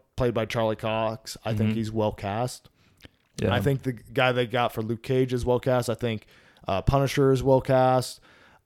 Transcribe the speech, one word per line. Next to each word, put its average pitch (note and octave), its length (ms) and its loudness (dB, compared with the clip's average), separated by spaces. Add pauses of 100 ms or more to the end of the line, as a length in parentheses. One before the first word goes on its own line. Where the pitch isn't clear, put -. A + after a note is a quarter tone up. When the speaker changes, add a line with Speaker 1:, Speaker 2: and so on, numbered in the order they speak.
(160)
Speaker 1:
played B2 180 0
by A2+ 120 -2
Charlie A2 320 -2
Cox, A2 640 -4
I A2+ 100 -2
think A2 180 0
Speaker 2:
Mm-hmm. A2 60 -4
Speaker 1:
he's A2 140 -4
well G#2+ 220 0
cast. A2 560 -6 (720)
Speaker 2:
Yeah. - 120 0
Speaker 1:
I A#2+ 60 0
think C3+ 240 0
the C3 80 -4
guy B2+ 400 0
they B2 160 0
got A#2+ 260 0
for A#2 80 -4
Luke A2 220 -6
Cage B2+ 300 0
is B2 120 -2
well B2 140 2
cast. B2 300 0
I A2+ 60 -2
think, A2+ 300 -6 (420)
uh, F#2 140 0
Punisher C#3 520 4
is B2+ 100 0
well C3 180 4
cast. B2+ 600 2 (440)